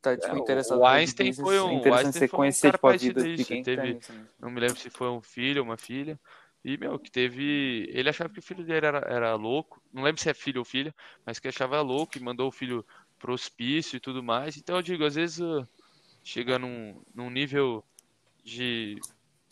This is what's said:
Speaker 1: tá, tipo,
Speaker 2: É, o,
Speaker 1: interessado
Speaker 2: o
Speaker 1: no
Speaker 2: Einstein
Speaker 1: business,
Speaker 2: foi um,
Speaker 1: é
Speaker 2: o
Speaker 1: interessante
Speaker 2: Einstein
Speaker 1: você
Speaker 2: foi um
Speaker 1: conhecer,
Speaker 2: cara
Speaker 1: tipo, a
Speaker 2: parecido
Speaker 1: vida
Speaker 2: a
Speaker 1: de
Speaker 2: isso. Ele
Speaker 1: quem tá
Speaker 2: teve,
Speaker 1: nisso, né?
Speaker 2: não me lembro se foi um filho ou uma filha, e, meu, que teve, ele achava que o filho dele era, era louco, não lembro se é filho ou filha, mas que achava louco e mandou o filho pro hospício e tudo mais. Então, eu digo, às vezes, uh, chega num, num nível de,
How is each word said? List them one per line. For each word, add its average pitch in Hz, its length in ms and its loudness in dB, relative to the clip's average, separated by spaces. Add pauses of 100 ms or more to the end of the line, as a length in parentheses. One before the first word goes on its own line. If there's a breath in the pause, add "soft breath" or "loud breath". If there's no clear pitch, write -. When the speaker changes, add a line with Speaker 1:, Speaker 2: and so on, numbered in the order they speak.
Speaker 1:
tá, 127 140 2
tipo, - 180 -4
Speaker 2:
É, - 0 -
o, 135 40 -2
Speaker 1:
interessado 131 420 2
Speaker 2:
o - 0 -
Speaker 1:
no 123 60 10
Speaker 2:
Einstein 135 420 6
Speaker 1:
business, 127 120 -4
Speaker 2:
foi 196 200 4
um, 190 80 2
Speaker 1:
é 170 40 2
Speaker 2:
o - 40 -
Speaker 1:
interessante 127 180 6
Speaker 2:
Einstein 139 280 4
Speaker 1:
você 127 60 4
Speaker 2:
foi - 120 0
um - 20 6
Speaker 1:
conhecer, 139 200 4
Speaker 2:
cara 143 140 8
Speaker 1:
tipo, - 120 4
a - 0 -
Speaker 2:
parecido 127 320 4
Speaker 1:
vida - 0 -
Speaker 2:
a 143 140 2
Speaker 1:
de 160 100 0
Speaker 2:
isso. - 80 -4
Ele 123 60 -4
Speaker 1:
quem 127 60 -8
tá 127 60 -2
Speaker 2:
teve, 131 160 0
Speaker 1:
nisso, 117 260 -6
né? 110 140 -18 (140)
Speaker 2:
não 120 100 -8
me 123 100 -6
lembro 123 160 2
se - 140 -14
foi 127 180 -6
um 120 140 -6
filho 135 400 -2
ou 117 60 -4
uma 113 80 -6
filha, 143 420 -8 (460 soft breath)
e, 135 120 -4
meu, - 220 -6
que - 120 -14
teve, 127 800 -2
ele 131 160 0
achava 151 220 -4
que - 100 -18
o - 20 -20
filho 180 220 -14
dele 160 220 0
era, 147 120 0 (100)
era 117 280 0
louco, 120 440 -4 (120)
não 131 100 -8
lembro 151 180 0
se 165 80 -2
é 147 60 0
filho 127 260 -4
ou 120 40 -6
filha, 139 300 -6 (300 loud breath)
mas 113 140 -10
que - 100 -10
achava 131 320 -2
louco 143 380 -2
e - 20 -10
mandou 123 280 -4
o 123 40 -6
filho 123 320 -6 (340 soft breath)
pro 123 140 -6
hospício 131 640 -4
e 120 40 -8
tudo 131 220 -8
mais. 131 340 -2
Então, 175 200 -6
eu 185 60 0
digo, 165 220 -2
às 147 100 0
vezes, 165 240 -2
uh, 160 280 -2 (580 soft breath)
chega 123 340 -2
num, 120 420 -10 (140)
num 123 160 -10
nível 131 540 0 (600)
de, 117 560 -6 (520)